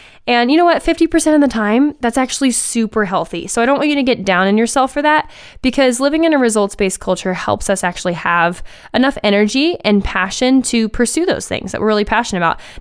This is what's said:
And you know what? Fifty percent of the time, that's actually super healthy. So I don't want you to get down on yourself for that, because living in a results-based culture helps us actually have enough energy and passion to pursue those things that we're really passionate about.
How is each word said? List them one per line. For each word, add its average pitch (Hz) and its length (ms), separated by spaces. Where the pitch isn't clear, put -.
And 240 240
you 302 60
know 349 80
what? 330 180
Fifty 330 240
percent 320 280
of 302 80
the 269 100
time, 226 480
that's 233 160
actually 262 340
super 220 540
healthy. 170 420
So - 140
I 233 60
don't 277 100
want 294 140
you 294 60
to 277 60
get 240 220
down 190 220
on 196 100
yourself 254 340
for 294 120
that, 302 280
because 254 400
living 294 240
in 330 80
a 294 60
results-based 208 600
culture 185 360
helps - 340
us 196 160
actually 175 300
have 170 480
enough 262 280
energy 214 600
and 208 180
passion 247 600
to 226 260
pursue 240 380
those - 200
things - 260
that - 100
we're 208 60
really 214 180
passionate 220 320
about. 165 200